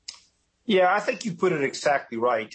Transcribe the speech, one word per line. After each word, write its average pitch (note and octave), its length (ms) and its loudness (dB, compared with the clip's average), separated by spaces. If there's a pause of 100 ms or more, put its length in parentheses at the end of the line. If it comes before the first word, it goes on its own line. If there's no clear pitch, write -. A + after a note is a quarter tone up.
(640)
Yeah, F#3 280 4
I G#3 60 2
think B3+ 260 -6
you G3 80 -6
put F3+ 200 0
it D3 100 0
exactly C3+ 560 -2
right. A#2 360 -2